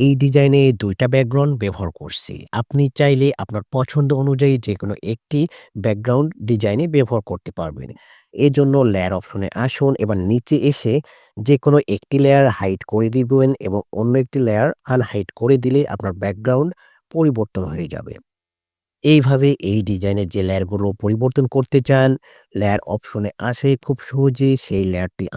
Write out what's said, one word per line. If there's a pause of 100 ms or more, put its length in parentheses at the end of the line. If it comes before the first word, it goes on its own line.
এই (100)
ডিজাইনে (200)
দুইটা
ব্যাকগ্রাউন্ড (100)
ব্যবহার (100)
করছি। (240)
আপনি (160)
চাইলে (160)
আপনার (120)
পছন্দ (140)
অনুযায়ী (120)
যেকোনো (200)
একটি (440)
ব্যাকগ্রাউন্ড (200)
ডিজাইনে (100)
ব্যবহার
করতে
পারবেন। (440)
এজন্য (180)
লেয়ার
অপশনে (160)
আসুন, (120)
এবার (140)
নিচে (160)
এসে (440)
যেকোনো (180)
একটি
লেয়ার (120)
হাইড (100)
করে
দিবেন (180)
এবং (200)
অন্য (100)
একটি
লেয়ার (240)
আনহাইড (120)
করে
দিলে (120)
আপনার
ব্যাকগ্রাউন্ড (440)
পরিবর্তন
হয়ে
যাবে। (880)
এইভাবে (220)
এই (100)
ডিজাইনের
যে
লেয়ারগুলো (160)
পরিবর্তন (100)
করতে
চান, (500)
লেয়ার (140)
অপশনে (200)
আসে (160)
খুব (120)
সহজে (160)
সেই
লেয়ারটি (120)